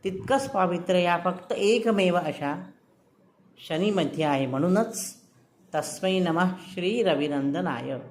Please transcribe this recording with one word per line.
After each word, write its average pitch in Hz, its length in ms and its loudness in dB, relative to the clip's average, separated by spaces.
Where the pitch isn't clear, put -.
तितकंच 220 460 -2
पावित्र्य 180 520 2
या 175 220 2
फक्त 180 280 -4
एकमेव 202 640 2
अशा 151 520 -4
शनीमध्ये 170 560 0
आहे. 139 220 2
म्हणूनच 180 680 0
तस्मै 185 440 0
नमः 175 300 2
श्री 202 300 0
रविनंदनाय 143 960 0